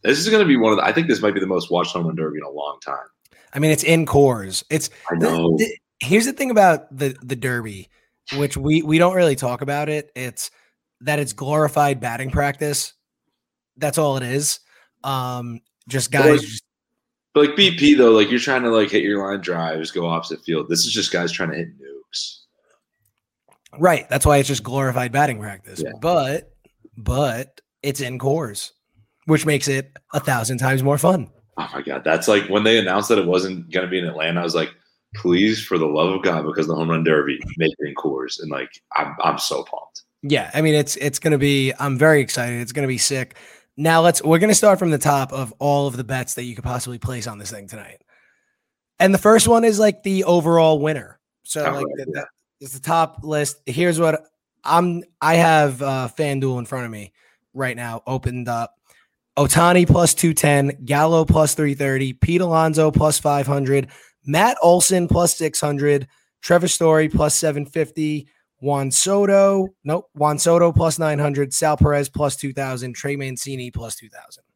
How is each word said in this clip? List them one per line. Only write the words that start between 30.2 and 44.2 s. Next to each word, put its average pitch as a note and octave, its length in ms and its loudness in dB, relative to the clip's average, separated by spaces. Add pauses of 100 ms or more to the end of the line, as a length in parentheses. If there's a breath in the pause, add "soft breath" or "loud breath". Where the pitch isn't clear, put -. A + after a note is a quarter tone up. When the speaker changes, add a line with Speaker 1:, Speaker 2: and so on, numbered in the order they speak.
Speaker 2:
times C3 240 0
more C#3 140 2
fun. E3+ 320 0 (280)
Speaker 1:
Oh, D#2 160 -10
my C#2+ 80 -8
God. C2+ 220 -8
That's D#2+ 240 0
like G2+ 200 4
when G#2 160 0
they A2+ 160 4
announced G2 300 -2
that A2+ 80 4
it F#2 80 2
wasn't F2+ 460 -2
gonna F#2 160 -2
be F#2 120 -2
in F2 60 -4
Atlanta, D#2+ 340 -4
I F2 40 -4
was E2+ 120 -4
like, D#2+ 160 -2 (440)
"Please, G2+ 480 2
for F#2 140 -4
the D#2+ 80 0
love D2+ 240 0
of F#2+ 140 -4
God, E2 220 -2
because D#2 220 -4
the E2 80 -2
Home E2 140 -2
Run E2 140 0
Derby, D2 360 0 (180)
make D#2+ 200 0
it D2 100 -8
in C#2+ 80 -12
Coors." C2 460 -6
And, D#2 80 -12
like, C2+ 200 -8 (260)
I'm, D2+ 280 -2
I'm D#2+ 140 0
so - 260 -4
pumped. - 400 -16 (200)
Speaker 2:
Yeah, C3+ 300 -2
I D#3 80 0
mean, D#3 140 4
it's, C#3+ 220 0
it's C#3 220 -6
gonna D#3 180 0
be, C3+ 400 0
I'm C3+ 200 -4
very D3+ 240 6
excited. A#2+ 400 -4
It's A#2 100 -10
gonna C#3 160 -4
be B2+ 100 -2
sick. B2+ 380 -4 (420 loud breath)
Now E3 240 4
let's, E3+ 220 4